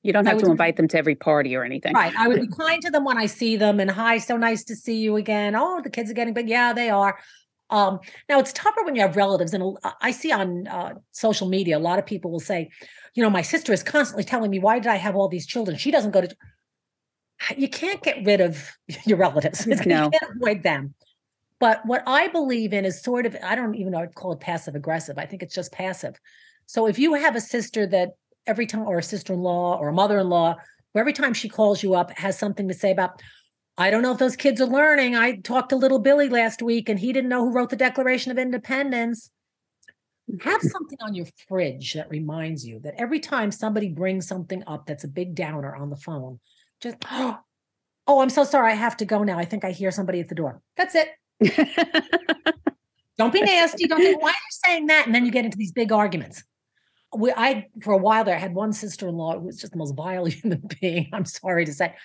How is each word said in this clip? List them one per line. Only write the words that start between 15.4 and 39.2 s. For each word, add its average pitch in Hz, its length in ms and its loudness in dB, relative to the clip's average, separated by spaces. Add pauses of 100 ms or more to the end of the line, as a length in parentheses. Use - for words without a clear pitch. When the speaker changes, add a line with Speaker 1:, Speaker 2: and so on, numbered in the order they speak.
Speaker 2:
children? 208 300 -4
She - 140 -2
doesn't 214 220 2
go 196 100 4
to," - 120 -6 (1200)
you 269 120 -2
can't 359 340 -6
get 254 220 -4
rid 202 160 4
of 165 300 0 (180)
<laughs> - 180 -12
your 202 120 4
relatives. 151 480 0
It's, - 200 2
Speaker 1:
No. 311 180 4
Speaker 2:
you 151 80 2
can't 320 280 0
avoid 214 220 0
them. 143 320 -2 (640)
But 226 260 4
what 240 220 -2
I 294 220 2
believe 254 440 -2
in 196 140 0
is 185 160 -4
sort 247 240 -2
of, 214 180 -4
I 190 100 -2
don't 233 200 -2
even 190 180 -4
know 170 100 -2
if 175 80 -8
I'd - 40 -20
call 185 180 -8
it 143 80 -8
passive 160 340 -6
aggressive. 147 440 -6
I 151 80 -10
think 190 160 -14
it's - 120 -14
just - 180 -8
passive. 185 420 -8 (520)
So 226 200 0
if 208 120 0
you 311 160 4
have 285 220 2
a 226 40 -2
sister 220 480 -2
that 185 220 2 (360)
every 226 200 0
time, 220 220 -6
or 180 100 0
a 170 40 -2
sister-in-law 180 760 -2
or 147 100 -2
a 151 40 -2
mother-in-law, 180 640 2 (380)
where 208 100 2
every 240 100 0
time 254 220 -2
she 214 140 -6
calls 208 340 2
you 190 120 2
up, 180 240 0
has 190 200 -4
something 202 300 -4
to 175 60 -4
say 196 160 0
about, 180 300 0 (560)
"I 185 140 4
don't 220 120 4
know 254 100 2
if 220 60 -2
those 254 180 2
kids 262 260 2
are 254 40 4
learning. 269 480 4
I 233 260 2
talked 254 300 -2
to 269 60 2
little 262 220 4
Billy 277 320 6
last 233 320 2
week 233 260 0
and 208 100 0
he 240 140 -2
didn't 254 160 0
know 247 160 2
who 247 80 0
wrote 247 160 0
the 254 80 -4
Declaration 254 560 0
of 247 60 -2
Independence." 254 920 -4 (1120)